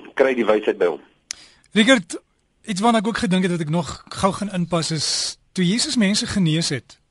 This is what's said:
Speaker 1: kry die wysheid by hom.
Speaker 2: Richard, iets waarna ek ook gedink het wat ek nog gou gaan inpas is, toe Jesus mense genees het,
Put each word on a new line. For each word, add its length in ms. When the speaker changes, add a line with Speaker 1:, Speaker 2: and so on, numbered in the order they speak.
Speaker 1:
kry 200
die 120
wysheid 320
by 80
hom. 140
Speaker 2:
Richard, 420
iets 160
waarna 180
ek 80
ook 120
gedink 240
het 100
wat 80
ek 100
nog 380
gou 240
gaan 200
inpas 380
is, 480
toe 120
Jesus 320
mense 300
genees 420
het, 300